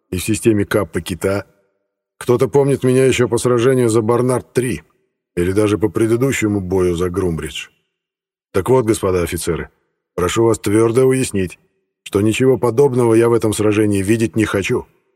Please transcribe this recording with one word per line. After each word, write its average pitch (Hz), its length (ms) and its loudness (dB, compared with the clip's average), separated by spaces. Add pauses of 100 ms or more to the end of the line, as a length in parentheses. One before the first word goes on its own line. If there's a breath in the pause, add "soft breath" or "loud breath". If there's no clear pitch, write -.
(120)
и 92 60 -6
в 90 60 -6
системе 104 420 0
Каппа 95 360 -4
Кита. 98 460 -4 (720)
Кто-то 123 280 0
помнит 139 360 0
меня 131 220 2
еще 123 220 2
по 117 100 -2
сражению 123 520 2
за 113 120 2
Барнард 120 520 -2
три 120 300 -4 (520)
или 87 160 -2
даже 104 260 0
по 104 120 -2
предыдущему 110 720 0
бою 90 340 0
за 90 140 -2
Грумбридж. 85 600 -6 (840)
Так 95 160 -2
вот, 127 160 4
господа 95 380 0
офицеры, 82 480 -6 (420)
прошу 90 320 0
вас - 140 2
твердо 113 460 2
уяснить, 113 520 -2 (460)
что - 180 -2
ничего 123 380 2
подобного 120 560 2
я 117 120 4
в 117 60 4
этом 110 180 0
сражении 104 520 0
видеть 110 320 0
не 107 100 2
хочу". 101 400 -4 (300)